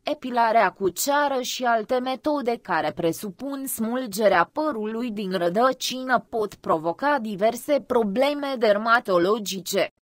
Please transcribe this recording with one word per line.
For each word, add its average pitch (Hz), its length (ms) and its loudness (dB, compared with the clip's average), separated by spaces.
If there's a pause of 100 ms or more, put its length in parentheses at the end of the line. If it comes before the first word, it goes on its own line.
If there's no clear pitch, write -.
Epilarea 233 680 2
cu 190 180 -2
ceară 277 520 0
și 254 240 -6
alte 233 340 0
metode 254 640 -2
care 156 320 -2
presupun 220 720 -4
smulgerea 220 840 0
părului 226 580 -4
din 202 220 -6
rădăcină 247 960 0
pot 208 260 -4
provoca 180 640 0
diverse 220 640 0
probleme 262 720 0
dermatologice, 202 1300 2 (120)